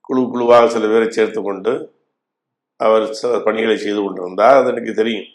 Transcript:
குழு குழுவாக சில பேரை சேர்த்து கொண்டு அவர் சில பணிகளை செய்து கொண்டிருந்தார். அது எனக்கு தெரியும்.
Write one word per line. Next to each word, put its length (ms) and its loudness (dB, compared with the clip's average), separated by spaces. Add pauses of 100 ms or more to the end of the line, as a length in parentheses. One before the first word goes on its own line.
குழு 280 -2
குழுவாக 400 4
சில 180 -2
பேரை 240 2
சேர்த்து 320 -2
கொண்டு 500 -6 (840)
அவர் 360 2
சில 260 -4
பணிகளை 380 -2
செய்து 260 -4
கொண்டிருந்தார். 540 2
அது 140 2
எனக்கு 240 -6
தெரியும். 400 -4